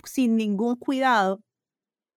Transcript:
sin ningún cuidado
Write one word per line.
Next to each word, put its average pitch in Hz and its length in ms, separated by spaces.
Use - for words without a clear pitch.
sin 233 320
ningún 220 400
cuidado 240 680